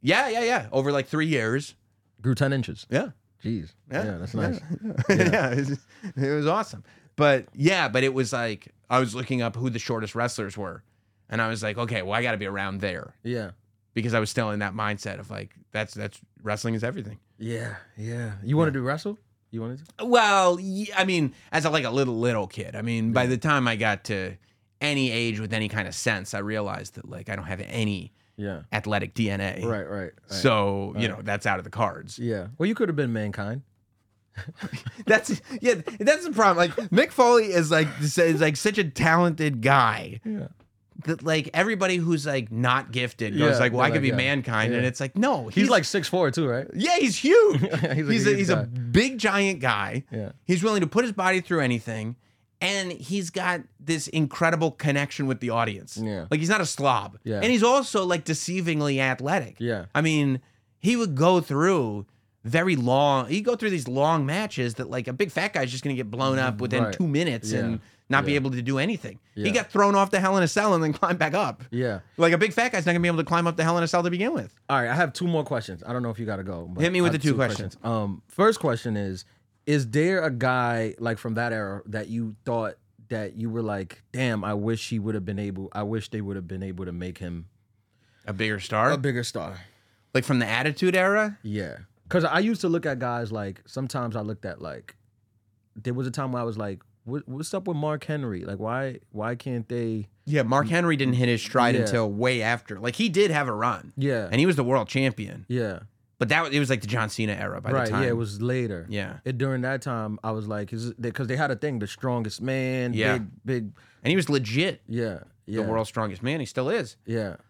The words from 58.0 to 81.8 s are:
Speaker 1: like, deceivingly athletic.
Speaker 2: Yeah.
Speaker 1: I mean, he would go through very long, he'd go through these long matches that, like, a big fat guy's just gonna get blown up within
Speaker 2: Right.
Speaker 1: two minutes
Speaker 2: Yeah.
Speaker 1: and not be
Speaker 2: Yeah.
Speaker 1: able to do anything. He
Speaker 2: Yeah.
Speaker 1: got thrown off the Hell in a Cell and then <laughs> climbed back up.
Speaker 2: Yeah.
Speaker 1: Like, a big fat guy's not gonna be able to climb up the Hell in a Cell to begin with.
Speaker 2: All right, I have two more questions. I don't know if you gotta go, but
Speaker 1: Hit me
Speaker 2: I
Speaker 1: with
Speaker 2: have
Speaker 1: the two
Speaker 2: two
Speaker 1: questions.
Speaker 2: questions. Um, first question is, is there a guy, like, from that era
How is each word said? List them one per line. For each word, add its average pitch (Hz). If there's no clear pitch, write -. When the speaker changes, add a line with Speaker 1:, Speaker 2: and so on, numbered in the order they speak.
Speaker 1:
like, 175
deceivingly 156
athletic. 131
Speaker 2:
Yeah. 113
Speaker 1:
I 147
mean, 147
he 220
would 214
go 175
through 139
very 165
long, 131
he'd 175
go 240
through 220
these 151
long 143
matches 143
that, 127
like, 127
a 123
big 170
fat 202
guy's 131
just 131
gonna 139
get 123
blown 131
up 127
within 123
Speaker 2:
Right. 104
Speaker 1:
two 170
minutes 139
Speaker 2:
Yeah. -
Speaker 1:
and 113
not 139
be 143
Speaker 2:
Yeah. 143
Speaker 1:
able 135
to 123
do 135
anything. 170
He 104
Speaker 2:
Yeah. 202
Speaker 1:
got 220
thrown 202
off 196
the 196
Hell 190
in 185
a 165
Cell 208
and 165
then 151
<laughs> 143
climbed 180
back 156
up. 180
Speaker 2:
Yeah. 117
Speaker 1:
Like, 170
a 170
big 208
fat 233
guy's 185
not 175
gonna 175
be 170
able 170
to 160
climb 170
up 170
the 165
Hell 170
in 170
a 170
Cell 175
to 175
begin 202
with. 117
Speaker 2:
All 139
right, 120
I 123
have 160
two 180
more 160
questions. 107
I 120
don't 123
know 117
if 107
you 117
gotta 98
go, 87
but 90
Speaker 1:
Hit 170
me 180
Speaker 2:
I -
Speaker 1:
with 170
Speaker 2:
have 156
Speaker 1:
the 143
two 147
Speaker 2:
two 113
Speaker 1:
questions. 104
Speaker 2:
questions. -
Um, 107
first 214
question 117
is, 95
is 139
there 165
a 156
guy, 120
like, 113
from 117
that 117
era 101